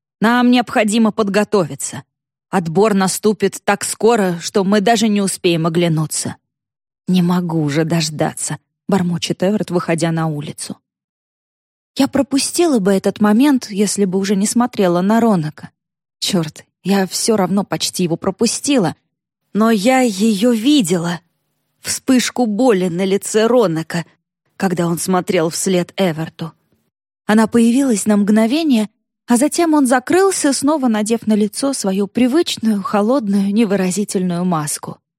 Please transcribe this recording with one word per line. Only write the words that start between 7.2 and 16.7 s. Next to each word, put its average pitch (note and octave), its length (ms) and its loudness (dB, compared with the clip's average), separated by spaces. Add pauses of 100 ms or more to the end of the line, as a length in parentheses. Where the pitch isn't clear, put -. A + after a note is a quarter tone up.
могу F3 400 0
уже D3 220 0
дождаться», D#3 760 -4 (340)
бормочет F3 500 -2
Эверетт, G#3 280 -2
выходя E3 420 -2
на D#3+ 140 -2
улицу. D3+ 500 -8 (1200)
Я C#4 120 0
пропустила C#4 680 0
бы G3 140 2
этот G3 300 0
момент, A#3+ 480 2
если G3+ 340 0
бы F#3+ 140 -2
уже G3 180 0
не G3 100 0
смотрела G3 540 0
на G#3 180 2
Ронака. F#3 520 0 (480)
Чёрт, - 460 -4 (200)